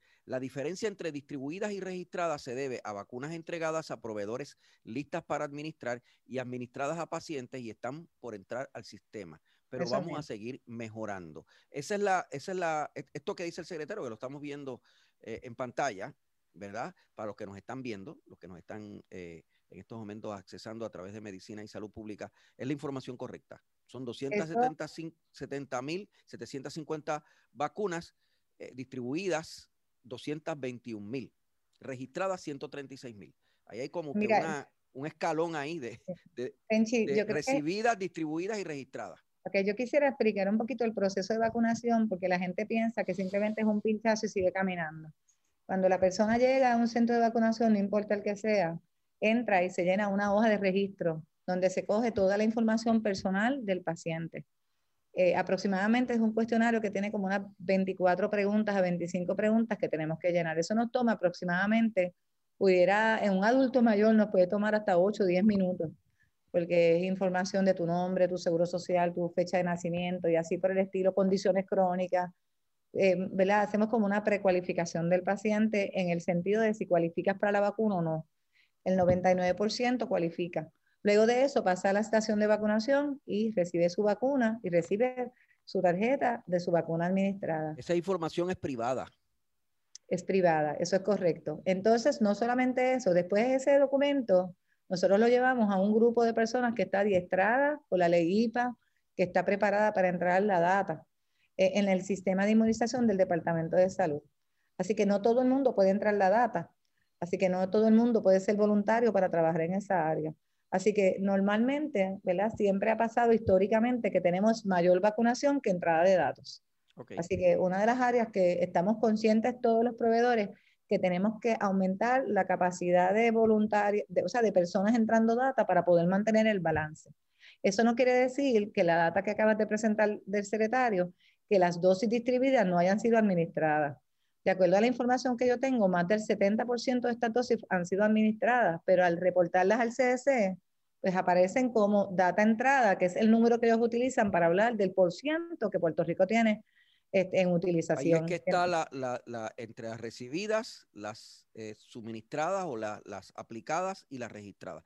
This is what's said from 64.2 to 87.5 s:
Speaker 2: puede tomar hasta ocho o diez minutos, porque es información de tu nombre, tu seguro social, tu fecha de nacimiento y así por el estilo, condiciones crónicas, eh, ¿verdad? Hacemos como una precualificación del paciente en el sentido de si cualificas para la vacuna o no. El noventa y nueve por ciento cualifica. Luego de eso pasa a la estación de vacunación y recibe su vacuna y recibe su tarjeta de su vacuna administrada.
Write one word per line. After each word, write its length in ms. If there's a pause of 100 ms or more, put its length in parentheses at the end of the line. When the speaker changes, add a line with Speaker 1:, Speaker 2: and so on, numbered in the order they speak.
Speaker 2:
puede 160
tomar 300
hasta 220
ocho 260
o 20
diez 180
minutos, 460 (600)
porque 460
es 60
información 600
de 100
tu 120
nombre, 420
tu 100
seguro 280
social, 480
tu 160
fecha 260
de 80
nacimiento 640
y 80
así 220
por 120
el 80
estilo, 360
condiciones 520
crónicas, 640 (640)
eh, 220 (140)
¿verdad? 320
Hacemos 260
como 180
una 160
precualificación 880
del 120
paciente 800
en 100
el 100
sentido 420
de 120
si 120
cualificas 520
para 140
la 80
vacuna 360
o 60
no. 260 (560)
El 120
noventa 340
y 40
nueve 200
por 180
ciento 360
cualifica. 640 (340)
Luego 220
de 160
eso 220
pasa 260
a 20
la 80
estación 380
de 80
vacunación 800
y 280
recibe 360
su 140
vacuna 600
y 60
recibe 640 (320)
su 160
tarjeta 640
de 140
su 100
vacuna 360
administrada. 720